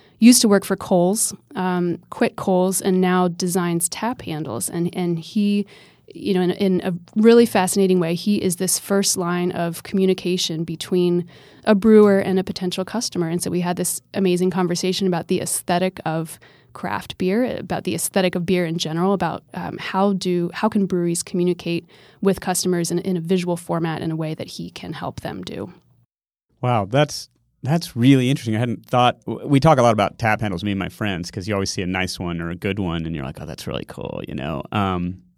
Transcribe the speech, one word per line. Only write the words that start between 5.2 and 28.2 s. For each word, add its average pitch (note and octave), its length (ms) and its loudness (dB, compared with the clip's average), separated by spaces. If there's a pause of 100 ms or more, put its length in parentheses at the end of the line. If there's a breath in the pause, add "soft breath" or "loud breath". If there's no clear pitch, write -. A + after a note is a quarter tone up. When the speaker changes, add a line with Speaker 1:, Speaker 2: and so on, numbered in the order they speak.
Speaker 1:
you F#3+ 200 -2
know, F3+ 80 2
in, F3 100 2
in F#3+ 320 0
a F#3 100 -2 (220)
really A#3 300 8
fascinating F#3 540 2
way, E3+ 160 0
he G#3 260 0
is F3+ 160 0
this F#3 220 -2
first G3 380 0
line F3 340 -2
of E3+ 320 -4
communication F#3 800 0
between F3 640 0 (380 loud breath)
a G#3+ 100 6
brewer G#3 440 8
and F#3+ 200 0
a F#3 40 -2
potential F#3 420 -4
customer. F3 440 -4
And E3+ 120 -2
so F3+ 100 -4
we F3+ 100 -2
had F3 160 -2
this - 240 -4 (120)
amazing F#3 380 2
conversation F#3 560 0
about E3+ 200 -2
the F#3 140 0
aesthetic F#3 640 -2
of D#3+ 340 -4 (340 soft breath)
craft - 440 -8
beer, G3+ 400 0
about - 260 -6
the F#3 100 -4
aesthetic F#3 420 -2
of F3 100 -4
beer F3+ 200 2
in E3 120 -4
general, E3+ 360 0
about, F3+ 300 -2 (100)
um, F3+ 240 -8
how G3 360 0
do, F3 400 -2
how - 160 -2
can G3+ 180 2
breweries F3 360 -2
communicate F3 600 -2 (360 soft breath)
with F#3+ 200 2
customers F3+ 480 -2
in, F3 100 0
in F3+ 180 -2
a E3 40 -4
visual F3 340 0
format E3 460 -4
in E3 100 -4
a D#3+ 40 -4
way D#3 180 -4
that - 140 -10
he E3+ 240 -12
can F3 220 -12
help - 280 -8
them - 220 -10
do. - 280 -10 (920)
Speaker 2:
Wow, B2 240 2
that's, C3+ 440 -2 (320)
that's E3 340 -2
really B2+ 340 6